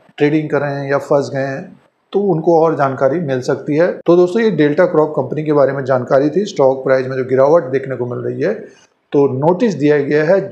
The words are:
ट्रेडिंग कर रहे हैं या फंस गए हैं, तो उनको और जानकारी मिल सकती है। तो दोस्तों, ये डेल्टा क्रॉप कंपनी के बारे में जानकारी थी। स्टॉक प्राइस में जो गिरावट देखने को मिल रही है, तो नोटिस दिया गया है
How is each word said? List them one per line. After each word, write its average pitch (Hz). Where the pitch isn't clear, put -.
ट्रेडिंग 151
कर 143
रहे 143
हैं 139
या 143
फंस 139
गए 135
हैं, 139
तो 196
उनको 170
और 160
जानकारी 135
मिल 135
सकती 143
है। 175
तो 170
दोस्तों, 180
ये 226
डेल्टा 151
क्रॉप 156
कंपनी 143
के 151
बारे 139
में 139
जानकारी 135
थी। 180
स्टॉक 135
प्राइस 131
में 131
जो 131
गिरावट 135
देखने 135
को 123
मिल 123
रही 123
है, 190
तो 143
नोटिस 180
दिया 147
गया 147
है 185